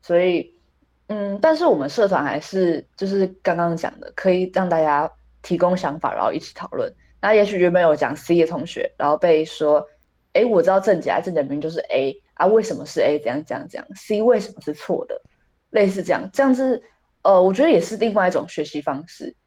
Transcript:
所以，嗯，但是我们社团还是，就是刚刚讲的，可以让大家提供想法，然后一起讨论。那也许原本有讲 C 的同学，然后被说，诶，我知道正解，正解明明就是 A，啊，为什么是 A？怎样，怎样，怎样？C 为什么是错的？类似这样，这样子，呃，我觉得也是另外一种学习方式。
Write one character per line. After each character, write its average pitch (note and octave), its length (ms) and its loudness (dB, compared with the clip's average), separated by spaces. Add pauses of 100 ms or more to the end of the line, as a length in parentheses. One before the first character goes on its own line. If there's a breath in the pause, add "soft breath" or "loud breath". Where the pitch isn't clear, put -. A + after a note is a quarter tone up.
所 F3 180 2
以， F3+ 340 -2 (520)
嗯， G3+ 340 -8
但 D#4+ 160 2
是 E4+ 80 -4
我 C4+ 100 4
们 C#3+ 140 -4
社 G#3 180 0
团 E3+ 160 0
还 C#3 160 -4
是， F3 480 -2 (100)
就 G3 100 -6
是 G3 200 0 (160)
刚 E3+ 140 0
刚 E3+ 180 0
讲 - 260 -8
的， - 140 -18
可 - 160 0
以 F#3 240 0
让 F#3 140 0
大 E3 120 2
家 D3 300 2 (320)
提 E3+ 160 -2
供 F3+ 180 2
想 D#3 240 -6
法， - 140 -4
然 - 100 -2
后 - 80 0
一 D#3 60 -6
起 - 160 -12
讨 - 160 -14
论。 A2+ 220 -6 (280)
那 G#3 140 2
也 G#3 100 6
许 G3 140 -4
原 F3+ 120 4
本 F3+ 120 4
有 D#3+ 120 4
讲 D3 220 -2
C E3+ 240 0
的 D#3+ 60 4
同 E3 200 -8
学， - 300 -6
然 C#3+ 120 -2
后 D3+ 80 2
被 D#3+ 280 2
说， D3+ 420 0 (460 loud breath)
诶， G#3 120 4
我 G#3 180 2
知 F#3 80 4
道 F#3+ 100 4
正 F#3+ 200 2
解， - 100 -4 (120)
正 F3+ 120 -8
解 D3+ 80 0
明 C#3 100 -6
明 D3 80 -4
就 D#3+ 80 -6
是 E3 100 -6 (120)
A， C3+ 260 -2 (180)
啊， E3+ 120 0
为 A3 160 4
什 - 120 -6
么 - 120 -12
是 - 140 -4
A？ D3 180 2
怎 D3 100 -6
样， C#3+ 160 -6
怎 - 120 -8
样， - 120 -12
怎 - 100 -14
样？ - 160 -14
C G#3+ 280 -4
为 A3+ 180 2
什 - 120 -12
么 - 100 -20
是 D3+ 100 -8
错 - 340 -6
的？ - 140 -10 (500)
类 G#3 160 2
似 G3 160 -4
这 - 100 -2
样， F#3+ 200 -2
这 C4+ 100 0
样 C4+ 120 4
子， C4 280 -2 (400 soft breath)
呃， F#3 200 6
我 F#3+ 100 4
觉 G3 100 2
得 E4 80 6
也 G#3 100 6
是 G#3 180 -8
另 G#3+ 160 -2
外 F#3 140 2
一 - 20 2
种 - 180 -4
学 D3+ 160 -6
习 D3 160 -8
方 D3 260 -8
式。 - 280 -16 (120)